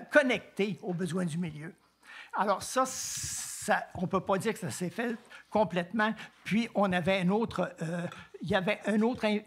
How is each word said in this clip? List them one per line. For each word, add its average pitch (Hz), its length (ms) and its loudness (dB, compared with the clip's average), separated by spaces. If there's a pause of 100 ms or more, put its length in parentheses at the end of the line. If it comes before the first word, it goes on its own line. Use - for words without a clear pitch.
connecté 220 720 2
aux 190 100 -4
besoins 180 320 -2
du 160 120 -4
milieu. 156 380 -6 (580)
Alors 214 300 2
ça, 262 220 0
ça, - 1000 -4 (100)
on 175 120 -2
peut 185 140 0
pas 190 160 2
dire 208 160 0
que - 60 -12
ça 175 120 -6
s'est 175 180 -4
fait 240 280 -4 (320)
complètement. 214 640 2 (300)
Puis 226 300 0
on 196 180 4
avait 180 280 2
un 175 100 4
autre, 202 520 0
euh, 170 260 -4 (340)
il 165 80 -6
y 208 60 2
avait 190 320 0
une 214 160 4
autre 240 220 0
in-, 208 220 2